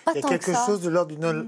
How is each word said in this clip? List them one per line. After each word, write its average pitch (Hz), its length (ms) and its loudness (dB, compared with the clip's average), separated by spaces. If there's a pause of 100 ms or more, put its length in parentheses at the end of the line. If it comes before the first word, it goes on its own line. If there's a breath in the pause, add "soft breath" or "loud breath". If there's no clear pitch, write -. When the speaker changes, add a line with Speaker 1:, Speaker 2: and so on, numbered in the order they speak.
Speaker 1:
Pas 320 60 2
Speaker 2:
il 311 60 0
y - 20 -2
a - 40 0
Speaker 1:
tant 294 60 0
Speaker 2:
quelque 262 180 0
Speaker 1:
que - 60 2
ça. 240 140 2
Speaker 2:
chose 208 140 2
de 175 100 -4
l'ordre 170 240 0
d'une 151 100 -6
hor-, 165 240 -2